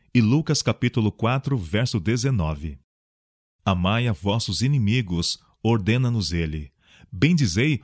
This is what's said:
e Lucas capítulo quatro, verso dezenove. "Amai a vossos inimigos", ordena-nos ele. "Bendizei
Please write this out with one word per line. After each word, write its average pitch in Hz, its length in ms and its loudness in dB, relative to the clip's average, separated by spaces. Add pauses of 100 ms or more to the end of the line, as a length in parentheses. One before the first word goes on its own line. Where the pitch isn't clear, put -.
(140)
e 123 80 4
Lucas 139 420 2
capítulo 113 480 0
quatro, 135 440 -2
verso 104 440 -2
dezenove. 82 800 -2 (840)
"Amai 98 440 0
a 110 60 0
vossos 98 480 -2
inimigos", 110 760 0 (240)
ordena-nos 113 680 0
ele. 78 400 -4 (400)
"Bendizei 131 720 2